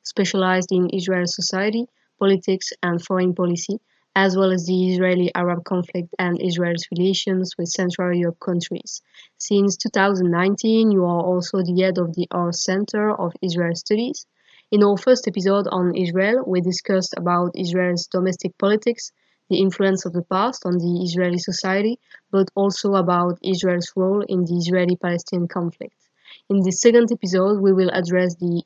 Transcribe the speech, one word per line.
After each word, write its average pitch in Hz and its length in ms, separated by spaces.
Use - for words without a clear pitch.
specialized 185 720
in 180 160
Israel 180 380
society, 208 580
politics, 190 540
and 170 220
foreign 185 300
policy, 180 440
as 190 200
well 190 140
as 180 160
the 185 240
Israeli-Arab 180 720
conflict 180 460
and 175 220
Israel's 170 500
relations 185 680
with 170 120
Central 180 480
Europe 170 240
countries. - 600
Since 202 380
two - 120
thousand 190 440
nineteen, 214 580
you 190 140
are 175 180
also 180 400
the 175 180
head 185 160
of 170 180
the 175 180
Or 175 200
Center 208 640
of 170 260
Israel 170 360
Studies. 226 500
In 208 100
our 202 160
first 226 300
episode 196 420
on 180 240
Israel, 190 500
we 185 160
discussed 185 560
about 175 380
Israel's 180 540
domestic 180 500
politics, 214 540
the 185 120
influence 190 440
of 175 80
the 175 100
past 202 440
on 180 100
the 175 280
Israeli 175 340
society, 196 600
but 196 240
also 196 400
about 175 460
Israel's 180 520
role 190 280
in 180 220
the 175 120
Israeli-Palestinian 175 920
conflict. - 460
In 196 120
this 180 180
second 233 300
episode, 196 500
we 196 120
will 185 180
address 180 440
the 170 320